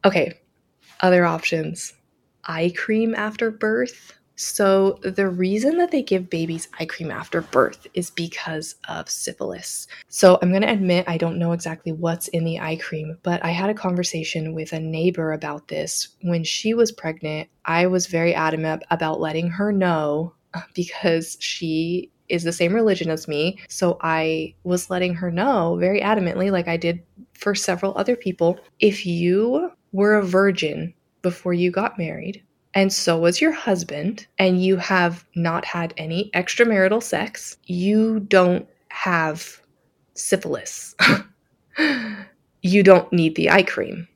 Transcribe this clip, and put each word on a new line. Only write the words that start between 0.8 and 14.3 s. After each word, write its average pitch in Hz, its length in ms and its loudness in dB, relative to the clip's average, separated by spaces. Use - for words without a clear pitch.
other 180 260 6
options. 165 640 -4
Eye 165 340 -2
cream 220 380 0
after 214 340 -4
birth. 220 640 -4
So 196 680 2
the 190 260 0
reason 208 520 0
that 349 100 2
they 262 140 0
give 180 260 0
babies 165 380 -4
eye 165 60 -4
cream 160 240 -8
after - 320 -6
birth - 540 0
is 175 160 -6
because 165 640 -8
of - 220 -10
syphilis. - 800 -8
So 180 320 8
I'm 180 120 2
gonna 196 200 2
admit 180 380 0
I 170 80 -2
don't 165 220 -2
know 170 140 0
exactly 165 380 -6
what's 165 360 -4
in 165 180 -2
the 165 140 -4
eye 160 160 -6
cream, 160 480 -10
but 175 200 -2
I 165 60 -2
had 185 220 -2
a - 20 -2
conversation 170 800 -4